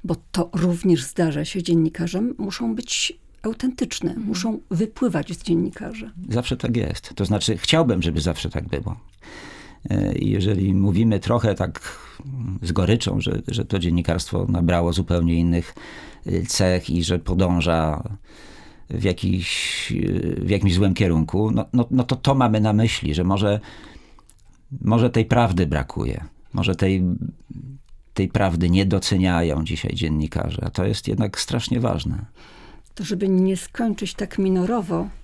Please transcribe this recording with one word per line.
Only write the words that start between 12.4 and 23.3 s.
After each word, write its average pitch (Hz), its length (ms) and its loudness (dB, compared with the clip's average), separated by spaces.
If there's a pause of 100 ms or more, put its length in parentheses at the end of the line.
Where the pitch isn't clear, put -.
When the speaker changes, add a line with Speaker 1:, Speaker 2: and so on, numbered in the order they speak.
Speaker 3:
z 87 100 -2
goryczą, 98 480 2
że, - 280 -2
że 110 160 -2
to 98 140 -2
dziennikarstwo 87 680 0
nabrało 85 440 2
zupełnie 85 420 2
innych, 85 400 2 (520)
y, 90 200 -2
cech 92 440 0
i 85 140 2
że 90 140 0
podąża 82 840 2 (880)
w - 140 -4
jakiś, - 880 -2
y, 92 520 -2
w 90 60 0
jakimś 98 240 4
złym 95 200 4
kierunku, 90 560 2
no, - 220 0
no, 120 180 2
no 127 140 2
to 127 120 0
to 139 180 2
mamy 110 260 4
na 107 120 4
myśli, 107 420 2
że 87 100 2
może, 101 360 2 (1200)